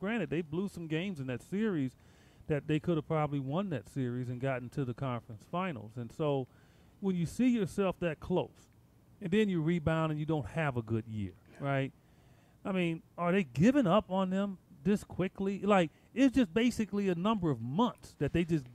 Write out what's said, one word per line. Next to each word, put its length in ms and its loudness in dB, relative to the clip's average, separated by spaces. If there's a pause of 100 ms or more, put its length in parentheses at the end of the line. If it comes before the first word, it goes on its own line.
granted, 300 -2
they 120 -2
blew 260 -4
some 200 -10
games 320 -4
in 80 -6
that 120 -4
series 520 -2 (560)
that 180 -2
they 140 2
could 160 0
have 100 -2
probably 320 0
won 320 -2
that 180 -6
series 400 -2
and 120 -6
gotten 300 -2
to 140 -2
the 100 -4
conference 540 -6
finals. 460 -6
And 160 -8
so 380 0 (500)
when 160 0
you 100 0
see 240 2
yourself 520 0
that 180 -2
close, 320 0 (720)
and 80 -4
then 180 4
you 140 0
rebound 480 2
and 80 -2
you 80 -4
don't 200 0
have 300 -2
a 60 -2
good 240 -2
year, 260 -6 (280)
right? 320 -2 (720)
I 80 -4
mean, 300 0 (140)
are 160 0
they 120 4
giving 420 4
up 240 4
on 200 0
them 280 -2 (240)
this 220 2
quickly? 560 -4
Like, 300 4 (240)
it's 200 4
just 180 4
basically 560 0
a 60 2
number 360 0
of 100 0
months 580 -2
that 140 0
they 120 4
just 200 0 (100)